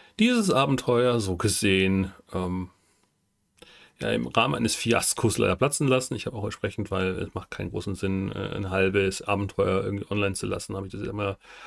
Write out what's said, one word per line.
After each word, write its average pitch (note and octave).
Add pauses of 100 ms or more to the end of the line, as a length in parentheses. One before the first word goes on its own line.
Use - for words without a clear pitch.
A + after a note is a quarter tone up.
(180)
dieses A3+
Abenteuer B2
so F#2+
gesehen, F#2+ (220)
ähm, F#2 (1300)
ja, A2
im A#2
Rahmen A#2+
eines A2
Fiaskos -
leider G2
platzen C#3+
lassen. C3
Ich G#2
habe -
auch G#2
entsprechend, G#2
weil F#2
es -
macht -
keinen F#2+
großen F#2+
Sinn, F#2+
äh, G2
ein G2
halbes F#2+
Abenteuer G2
irgendwie G2+
online G2+
zu G#2
lassen, G2
habe G2
ich F#2+
das G#2
immer G2+ (300)